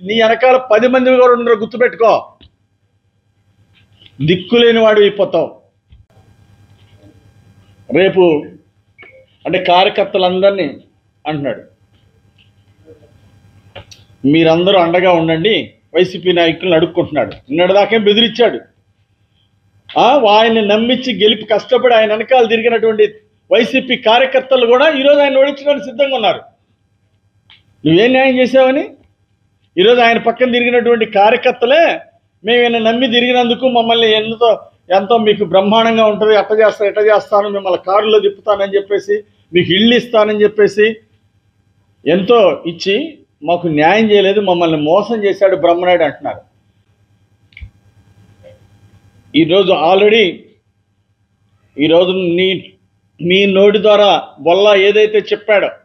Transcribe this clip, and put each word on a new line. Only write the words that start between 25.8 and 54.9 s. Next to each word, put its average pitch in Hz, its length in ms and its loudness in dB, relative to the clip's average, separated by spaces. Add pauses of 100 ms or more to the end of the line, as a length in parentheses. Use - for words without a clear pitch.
సిద్ధంగా 262 320 -4
ఉన్నారు. 202 240 -2 (1500)
నువ్వేం 185 240 2
న్యాయం 262 280 0
చేసావని? 262 520 0 (880)
ఈరోజు 240 220 2
ఆయన 226 180 2
పక్కన 233 340 -2
తిరిగినటువంటి 240 540 0
కార్యకర్తలే, 240 920 0 (440)
"మేము 240 180 0
ఈయన 233 160 0
నమ్మి 233 280 -2
తిరిగినందుకు 247 640 0
మమ్మల్ని 233 420 0
ఎంతో, 220 500 0 (300)
ఎంతో 202 280 0
మీకు 208 260 0
బ్రహ్మాండంగా 220 600 0
ఉంటుంది, 214 320 0
అట్ట 202 120 0 (180)
చేస్తా, 208 200 -2
ఇట్ట 196 120 -2
చేస్తాను, 208 500 0
మిమ్మల్ని 196 380 -4
కారులో 214 320 0
తిప్పుతానని 196 560 -2
చెప్పేసి, 202 500 -4 (300)
మీకు 165 180 0
ఇళ్ళు 226 240 2
ఇస్తానని 214 460 -2
చెప్పేసి 214 540 0 (1080)
ఎంతో 185 600 0
ఇచ్చి 196 520 -6 (240)
మాకు 170 260 -4
న్యాయం 175 420 0
చేయలేదు, 202 300 2
మమ్మల్ని 175 360 0
మోసం 202 480 -2
చేశాడు 190 320 0
బ్రహ్మనాయుడు," 175 480 0
అంటున్నారు. 127 360 -8 (3000)
ఈరోజు 180 360 0
already, 190 640 2 (1400)
ఈరోజు 170 340 2
నీ, 185 600 -4 (500)
మీ 190 240 0
నోటి 202 360 2
ద్వారా 202 460 2 (120)
బొల్లా 190 340 2
ఏదైతే 208 440 2